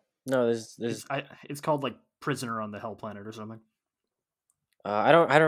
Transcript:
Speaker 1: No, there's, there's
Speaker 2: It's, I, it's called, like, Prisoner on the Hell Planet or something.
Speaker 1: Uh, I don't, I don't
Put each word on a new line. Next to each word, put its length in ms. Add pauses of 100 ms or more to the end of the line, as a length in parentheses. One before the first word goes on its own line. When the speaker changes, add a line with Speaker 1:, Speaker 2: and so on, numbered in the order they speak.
(260)
Speaker 1:
No, 200
there's, 320
there's 200
Speaker 2:
It's, 120
I, 140 (200)
it's 180
called, 220
like, 140 (220)
Prisoner 420
on 100
the 80
Hell 160
Planet 300
or 60
something. 300 (1200)
Speaker 1:
Uh, 60
I 220
don't, 180
I 80
don't 100